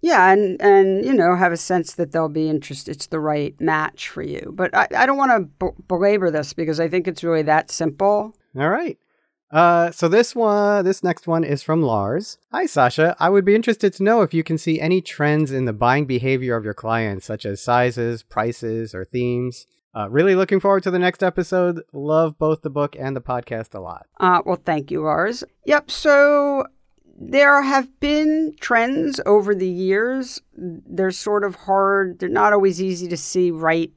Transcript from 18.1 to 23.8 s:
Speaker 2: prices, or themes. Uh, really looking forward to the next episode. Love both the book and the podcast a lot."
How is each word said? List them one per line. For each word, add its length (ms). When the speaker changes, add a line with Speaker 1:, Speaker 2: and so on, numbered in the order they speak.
Speaker 2:
prices, 680
or 120
themes. 600
Uh, 140
really 260
looking 240
forward 240
to 80
the 80
next 240
episode. 580
Love 460
both 240
the 60
book 300
and 160
the 60
podcast 520
a 60
lot." 280